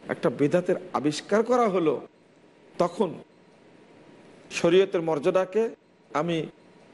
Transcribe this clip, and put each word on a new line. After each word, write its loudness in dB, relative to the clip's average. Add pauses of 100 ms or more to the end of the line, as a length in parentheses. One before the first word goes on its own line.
একটা -2
বিদআতের 0 (160)
আবিষ্কার 0
করা 2
হলো, 0 (800)
তখন -2 (1400)
শরীয়তের 2
মর্যাদাকে 0 (440)
আমি -2 (480)